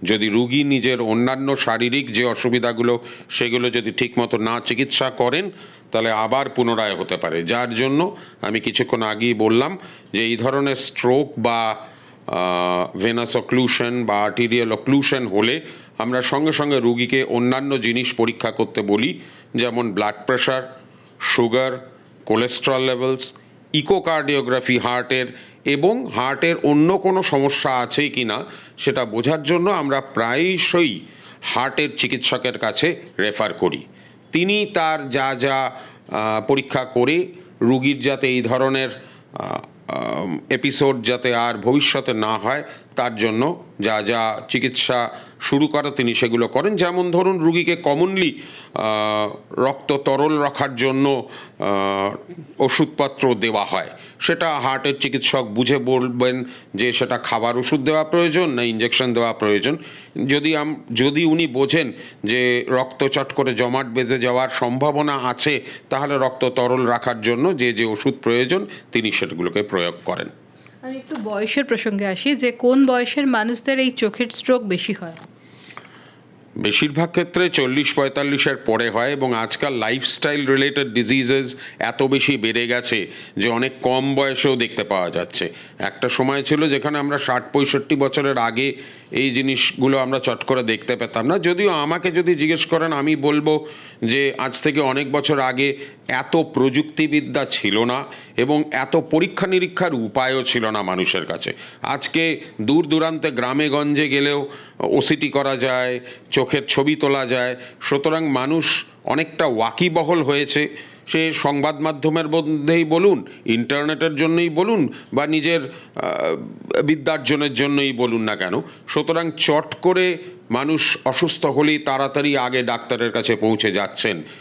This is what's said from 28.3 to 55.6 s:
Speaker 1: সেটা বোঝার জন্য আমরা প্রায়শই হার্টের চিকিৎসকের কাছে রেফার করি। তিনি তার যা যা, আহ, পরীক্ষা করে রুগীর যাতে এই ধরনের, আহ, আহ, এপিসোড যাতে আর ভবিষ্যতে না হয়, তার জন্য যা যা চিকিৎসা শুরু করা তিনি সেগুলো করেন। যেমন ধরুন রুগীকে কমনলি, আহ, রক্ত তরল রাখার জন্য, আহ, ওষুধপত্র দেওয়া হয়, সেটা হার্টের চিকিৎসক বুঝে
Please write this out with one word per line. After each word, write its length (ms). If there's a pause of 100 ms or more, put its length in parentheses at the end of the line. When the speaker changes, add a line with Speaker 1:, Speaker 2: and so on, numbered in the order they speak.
Speaker 1:
সেটা 260
বোঝার 380
জন্য 280
আমরা 300
প্রায়শই 1000 (420)
হার্টের 540
চিকিৎসকের 640
কাছে 380 (220)
রেফার 340
করি। 320 (480)
তিনি 340
তার 440
যা 280
যা, 320 (380)
আহ, 380
পরীক্ষা 380
করে 420 (360)
রুগীর 380
যাতে 280
এই 140
ধরনের, 460
আহ, 720 (280)
আহ, 500 (120)
এপিসোড 520
যাতে 320
আর 200
ভবিষ্যতে 580
না 260
হয়, 240 (360)
তার 180
জন্য 480 (160)
যা 220
যা 460
চিকিৎসা 600 (300)
শুরু 280
করা 220
তিনি 240
সেগুলো 340
করেন। 280
যেমন 340
ধরুন 280
রুগীকে 380
কমনলি, 540 (440)
আহ, 840
রক্ত 360
তরল 420
রাখার 380
জন্য, 520 (300)
আহ, 580 (420)
ওষুধপত্র 760
দেওয়া 300
হয়, 260 (300)
সেটা 400
হার্টের 400
চিকিৎসক 420
বুঝে 360